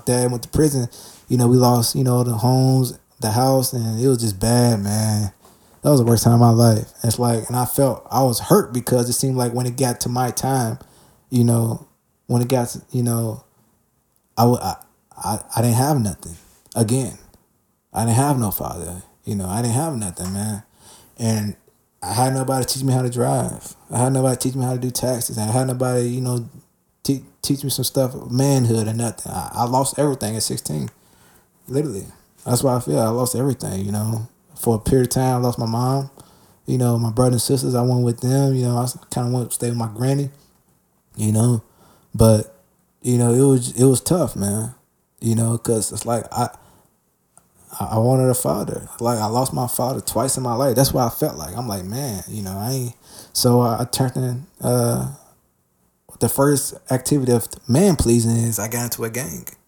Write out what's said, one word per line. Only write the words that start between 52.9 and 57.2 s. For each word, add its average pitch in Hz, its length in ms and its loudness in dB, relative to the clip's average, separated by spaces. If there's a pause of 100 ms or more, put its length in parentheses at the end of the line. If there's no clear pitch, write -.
So 123 300 4
I, 113 200 0
I 117 40 -2
turned 131 320 -2
in, 127 300 -4 (140)
uh, 123 520 0 (1080)
the 117 100 0
first 139 440 0 (180)
activity 127 400 2